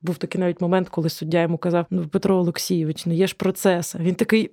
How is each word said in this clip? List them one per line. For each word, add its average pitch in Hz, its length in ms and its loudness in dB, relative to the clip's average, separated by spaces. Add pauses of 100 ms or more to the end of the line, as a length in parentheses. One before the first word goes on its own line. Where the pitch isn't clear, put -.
був 160 140 -2
такий - 240 -4
навіть 175 200 0
момент, 180 280 2
коли 165 200 -2
суддя 165 340 -2
йому 165 160 0
казав: 170 320 0
"Ну, 175 180 -2
Петро 190 280 2
Олексійович, 170 680 -2
ну 170 80 0
є 180 120 2
ж 185 120 -4
процес". 185 560 0
Він 175 200 0
такий: 220 380 2